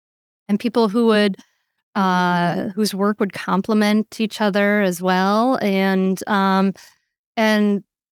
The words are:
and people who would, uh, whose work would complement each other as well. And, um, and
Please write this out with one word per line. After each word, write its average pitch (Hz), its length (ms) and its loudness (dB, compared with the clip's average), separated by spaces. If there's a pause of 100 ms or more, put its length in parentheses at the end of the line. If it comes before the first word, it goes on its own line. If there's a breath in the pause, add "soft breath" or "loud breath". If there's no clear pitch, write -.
(480)
and 202 120 0
people 226 300 0
who 233 180 2
would, 208 280 2 (600 soft breath)
uh, 180 720 0
whose 202 260 -4
work 202 240 -2
would 196 140 -2
complement 208 880 -2
each 220 200 -4
other 208 400 0
as 180 200 -2
well. 196 600 0
And, 190 680 0
um, 190 460 0 (640 loud breath)
and 208 460 0 (280)